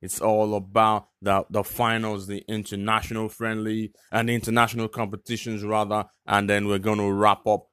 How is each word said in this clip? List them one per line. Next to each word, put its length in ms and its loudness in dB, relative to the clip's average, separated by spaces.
It's 180 -8
all 360 2
about 520 2
the, 260 2
the 140 0
finals, 640 -2
the 220 -10
international 800 -2
friendly, 640 -4
and 180 0
the 60 0
international 540 0
competitions 760 -6
rather. 440 0
And 240 2
then 160 2
we're 120 0
gonna 340 0
wrap 340 4
up 260 0